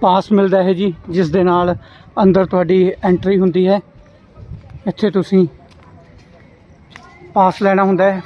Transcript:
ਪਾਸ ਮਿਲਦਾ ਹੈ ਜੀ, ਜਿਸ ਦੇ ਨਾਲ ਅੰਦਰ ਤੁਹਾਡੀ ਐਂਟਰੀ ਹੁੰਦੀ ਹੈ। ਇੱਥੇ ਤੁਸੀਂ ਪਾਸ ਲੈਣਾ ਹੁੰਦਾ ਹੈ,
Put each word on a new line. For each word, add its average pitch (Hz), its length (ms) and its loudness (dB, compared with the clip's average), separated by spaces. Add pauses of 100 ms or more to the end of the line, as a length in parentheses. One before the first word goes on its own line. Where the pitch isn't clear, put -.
ਪਾਸ 190 300 0
ਮਿਲਦਾ 196 320 2
ਹੈ 190 100 0
ਜੀ, 185 200 -2 (160)
ਜਿਸ 170 200 -2
ਦੇ 180 140 0
ਨਾਲ 175 320 0 (480)
ਅੰਦਰ 190 220 4
ਤੁਹਾਡੀ 180 460 0 (120)
ਐਂਟਰੀ 185 360 0
ਹੁੰਦੀ 185 280 0
ਹੈ। 196 120 0 (1080)
ਇੱਥੇ 208 220 -2
ਤੁਸੀਂ 185 380 0 (1900)
ਪਾਸ 185 280 0
ਲੈਣਾ 196 220 2
ਹੁੰਦਾ 190 300 2
ਹੈ, 185 120 -8